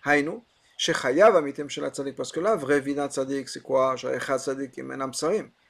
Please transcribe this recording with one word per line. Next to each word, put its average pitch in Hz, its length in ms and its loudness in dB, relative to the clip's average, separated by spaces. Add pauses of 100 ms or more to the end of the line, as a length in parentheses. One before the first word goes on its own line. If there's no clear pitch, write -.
Hainu, 147 380 2 (340)
Shechayav 175 640 4
Amitim 147 320 -2
Shel 143 200 -6
Tzaddik, 135 280 -8
parce 131 160 -6
que 156 80 -4
la 208 160 2
vraie 143 240 2
vie 139 140 -4
d'un 143 120 -2
tzaddik, 135 400 -4
c'est - 140 -12
quoi ? 131 340 2
Shechayav 127 460 -2
Tzaddik 135 360 -6
Im 131 140 -10
Enam 135 220 -6
Sarim. 170 360 -2 (200)